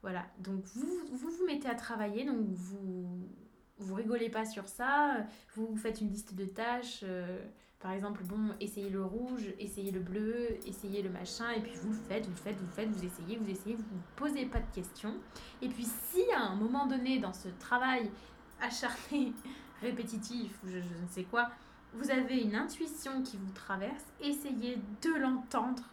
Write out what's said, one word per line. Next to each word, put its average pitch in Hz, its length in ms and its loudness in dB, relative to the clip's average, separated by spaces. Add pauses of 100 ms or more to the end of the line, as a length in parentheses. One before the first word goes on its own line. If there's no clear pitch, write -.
Voilà, 180 240 -2 (140)
donc 190 240 -2 (100)
vous, 262 140 -2 (240)
vous 254 180 -4
vous 339 160 2
mettez 285 220 2
à 233 80 2
travailler, 214 480 0
donc 240 240 2
vous, 185 800 -4 (500)
vous 190 160 -4
rigolez 226 360 2
pas 220 160 0
sur 202 240 -6
ça, 285 480 4 (360)
vous, 220 140 -2
vous 220 80 -2
faites 214 240 0
une 214 120 2
liste 196 220 -6
de 190 120 -2
tâches, 240 580 -2
euh, 185 420 -2 (360)
par 185 100 -2
exemple, 196 320 -2
bon, 208 380 2
essayez 202 280 -2
le 190 140 0
rouge, 220 560 -2
essayez 196 320 -4
le 185 80 0
bleu, 214 680 0
essayez 196 360 -2
le 190 80 0
machin, 185 420 -2
et 226 80 2
puis 214 160 -4
vous 190 140 -2
le 214 180 2
faites, 214 180 0
vous 185 60 -4
le 175 60 -4
faites, 208 180 -2
vous 190 120 -4
le 175 40 -6
faites, 220 180 0
vous 190 140 0
essayez, 180 320 -4
vous 214 140 0
essayez, 196 260 -2
vous 226 80 -2
vous 185 180 -4 (140)
posez 277 300 2
pas - 140 4
de 214 140 -2
questions. 208 420 -4 (460)
Et 254 60 0
puis 233 180 -2
si - 360 2 (100)
à 311 100 6
un 196 140 2
moment 240 300 4
donné 262 340 4
dans 190 140 0
ce 190 160 -8 (100)
travail 247 500 4 (520)
acharné, 254 720 2 (220)
<laughs> - 260 -14
répétitif, 233 840 -2
ou 185 40 -6
je, 185 120 -2
je 175 240 -4
ne 175 60 -4
sais 185 140 -4
quoi, 233 260 4 (440)
vous 262 160 0
avez 262 280 6
une 208 180 6
intuition 277 680 0
qui 254 140 -2
vous 190 160 -4
traverse, 202 540 -4 (160)
essayez 254 560 0 (240)
de 320 180 4
l'entendre 254 720 2